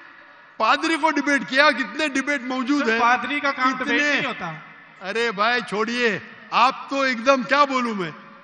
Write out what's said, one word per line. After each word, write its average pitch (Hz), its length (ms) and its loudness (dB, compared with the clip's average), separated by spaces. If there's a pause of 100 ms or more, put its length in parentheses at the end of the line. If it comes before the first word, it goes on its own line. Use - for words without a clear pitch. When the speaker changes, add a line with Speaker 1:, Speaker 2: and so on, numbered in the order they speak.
(600)
Speaker 1:
पादरी 285 380 2
को 311 120 2
डिबेट 285 400 0
किया, 285 220 4
कितने 269 380 -2
डिबेट 269 340 -2
मौजूद 254 420 -2
Speaker 2:
सर, 220 60 2
Speaker 1:
है। 226 80 2
Speaker 2:
पादरी 247 400 2
का 285 120 -2
काम 262 260 0
डिबेट 254 100 -6
Speaker 1:
कितने 294 280 2
Speaker 2:
नहीं 262 120 -2
होता। 170 360 -10 (380)
Speaker 1:
अरे 226 300 -2
भाई 226 300 0
छोड़िए, 220 600 -2 (320)
आप 240 360 2
तो 277 160 0
एकदम, 254 380 2
क्या 285 220 4
बोलूं 247 300 -2
मैं, 170 180 -6 (300)